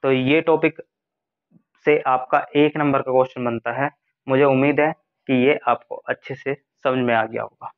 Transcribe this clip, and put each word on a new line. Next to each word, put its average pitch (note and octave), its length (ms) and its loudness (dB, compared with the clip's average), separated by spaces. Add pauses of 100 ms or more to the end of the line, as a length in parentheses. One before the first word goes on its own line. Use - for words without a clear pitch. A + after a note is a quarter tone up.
तो C3+ 80 2
ये C3+ 300 2
topic D#3 400 0 (1040)
से D3+ 120 4 (100)
आपका C3 380 0 (100)
एक D3+ 220 2
number C#3 240 0
का C3 100 -6
question C3 340 0
बनता A#2 260 -4 (100)
है। D3 80 -2 (380)
मुझे C3+ 160 4
उम्मीद C#3 360 2
है D#3 120 2 (380)
कि C3+ 40 2 (120)
ये - 120 2 (100)
आपको - 280 -4
अच्छे - 400 -10
से C3+ 180 -8 (300)
समझ C3 220 0
में A#2+ 100 2
आ A2+ 100 2
गया A2+ 160 -8
होगा। - 360 -14